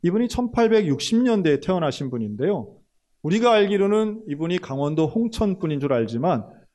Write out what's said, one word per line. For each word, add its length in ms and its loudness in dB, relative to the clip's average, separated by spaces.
이분이 260 0
천팔백육십 920 0
년대에 380 2
태어나신 500 -2
분인데요. 680 -4
우리가 300 2
알기로는 760 2
이분이 300 -2
강원도 480 -2
홍천 520 -2
분인 220 -2
줄 120 0
알지만 520 0